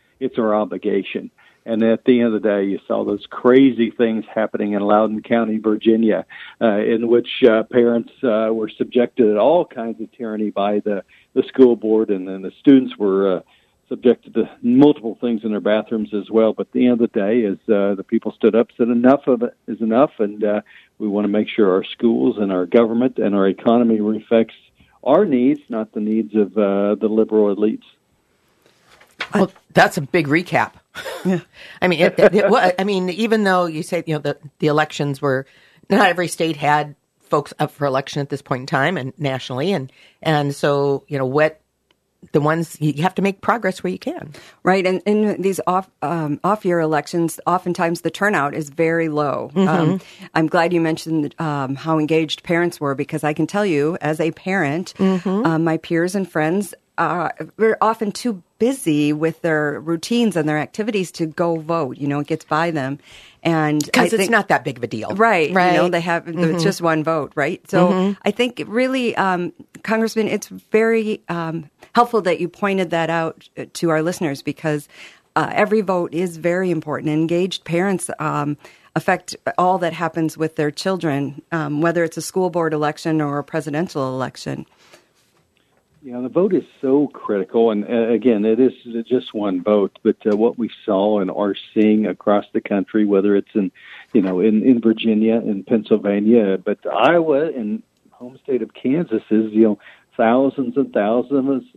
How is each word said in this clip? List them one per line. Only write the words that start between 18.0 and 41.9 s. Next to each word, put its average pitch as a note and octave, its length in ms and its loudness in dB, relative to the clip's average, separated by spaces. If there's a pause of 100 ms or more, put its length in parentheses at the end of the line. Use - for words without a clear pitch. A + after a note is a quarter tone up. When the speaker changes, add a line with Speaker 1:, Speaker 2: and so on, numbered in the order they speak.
Speaker 1:
people A2+ 240 -2
stood G#2+ 240 2
up, A#2 200 2
said A#2+ 120 -2
enough B2 400 2
of A#2+ 160 2
it A#2 100 -4 (140)
is G#2+ 140 -8
enough, A#2 360 2
and, G#2 260 -4
uh, G#2 180 0 (360)
we G#2+ 120 -4
want G#2 160 0
to - 20 0
make G#2+ 220 0
sure G2 240 4
our G#2 100 2
schools A#2+ 560 0
and G2 140 -2
our F2+ 120 0
government A#2 540 2
and G2+ 160 0
our G2 120 4
economy A2+ 520 2
reflects A2 560 0 (480)
our E3 220 4
needs, C#3 420 2
not A2 240 -6
the A#2 80 -8
needs G#2+ 360 -2
of, G#2 220 0
uh, G2+ 380 2
the G#2 140 -2
liberal G#2+ 440 2
elites. G#2 300 -2 (1500)
Speaker 2:
Well, G3 160 2 (220)
that's F#3 240 4
a E3 40 -2
big D3+ 260 0
recap. D3 440 0 (540)
Yeah. F3+ 160 0 (200)
<laughs> - 200 -18
I F#3 80 2
mean, D#3+ 100 0
it, F3+ 180 2
it, F#3 160 6
it, G3+ 160 2
well, F3+ 300 2
I F#3+ 60 0
mean, F#3 240 -2
even G#3+ 340 0
though F#3 220 2
you D#3+ 180 -6
say, E3+ 240 -6
you D#3+ 60 -4
know, D3+ 80 -4
the, C#3+ 160 -6 (220)
the D3 80 0
elections D3 540 -2
were, C3+ 240 -2 (440)
not G3 180 4
every F3 220 -2
state E3 260 -4
had D3 400 0 (240)
folks - 400 -4
up D3+ 120 -2
for C#3+ 140 -6
election C#3 360 -2
at C#3 80 -8
this C#3 120 -8
point B2+ 200 -6
in C3+ 60 -14
time, D3+ 280 0
and C#3 220 -6
nationally, C3+ 560 -4
and, C3+ 180 -6 (300)
and D3 340 0
so, C#3+ 540 0
you D3 80 -4
know, C3+ 80 -2
what D3+ 320 0 (760)